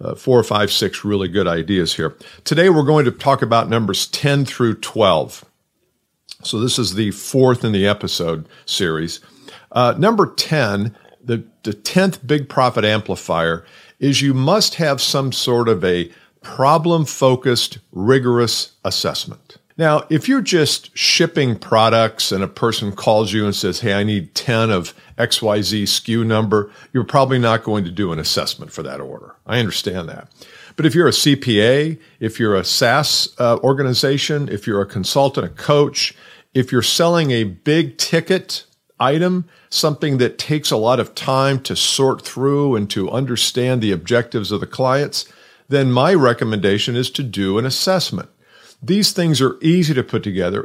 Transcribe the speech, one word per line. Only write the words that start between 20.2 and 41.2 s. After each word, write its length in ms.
you're 120
just 560
shipping 640
products 720
and 140
a 40
person 440
calls 400
you 120
and 80
says, 280
"Hey, 120
I 120
need 320
ten 340
of 240
X 240
Y 200
Z 200
S 160
K 140
U 120
number," 460
you're 100
probably 380
not 240
going 180
to 80
do 220
an 80
assessment 500
for 140
that 160
order. 340
I 140
understand 500
that. 200
But 100
if 80
you're 140
a 40
C 220
P 260
A, 380
if 180
you're 160
a 80
SaaS, 800
uh, 240
organization, 840
if 160
you're 160
a 60
consultant, 580
a 40
coach, 680
if 180
you're 100
selling 520
a 100
big 560
ticket 680
item, 440
something 480
that 200
takes 320
a 60
lot 240
of 160
time 460